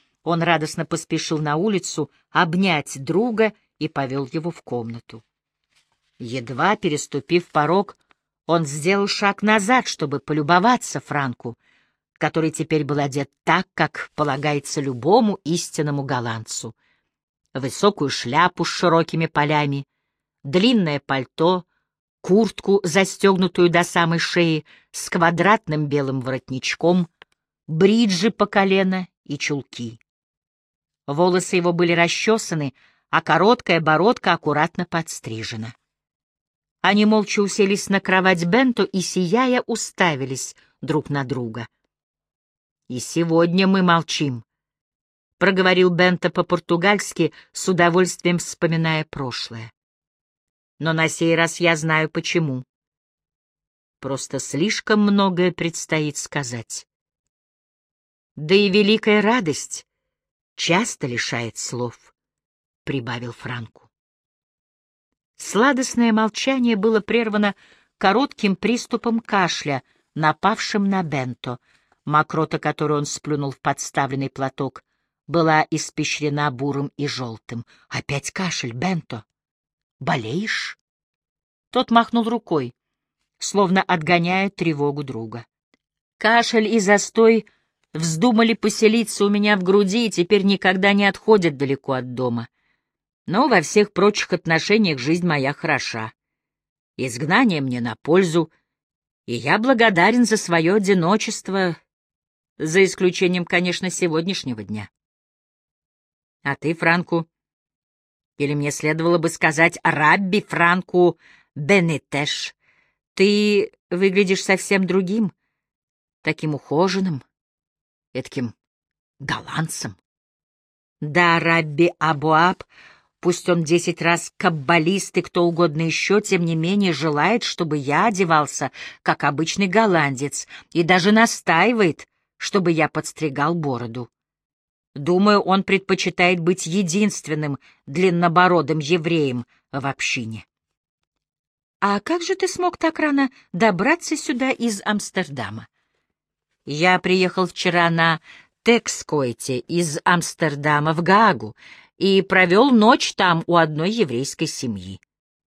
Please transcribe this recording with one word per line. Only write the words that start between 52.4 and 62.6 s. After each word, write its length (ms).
Просто 380
слишком 640
многое 500
предстоит 640
сказать". 720
"Да 180
и 160
великая 540
радость 640
часто 480
лишает 500
слов", — 560